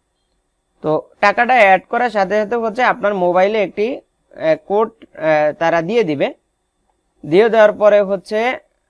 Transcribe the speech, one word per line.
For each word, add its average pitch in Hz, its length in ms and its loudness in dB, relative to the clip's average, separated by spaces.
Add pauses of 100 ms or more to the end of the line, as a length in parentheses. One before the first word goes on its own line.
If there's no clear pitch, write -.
(840)
তো 156 200 -2 (180)
টাকাটা 233 340 0
অ্যাড 190 340 4
করার 240 220 -2
সাথে 202 320 0
সাথে 214 140 -4
হচ্ছে 226 260 -4
আপনার 202 320 -2
মোবাইলে 185 480 0
একটি, 208 340 -6
আহ, - 600 -6 (100)
কোড, 214 220 -2
আহ, 151 640 -2
তারা 165 300 -2
দিয়ে 220 220 -2
দিবে, 165 300 -4 (920)
দিয়ে 190 220 2
দেওয়ার 214 240 4
পরে 208 280 4
হচ্ছে 214 580 -4 (320)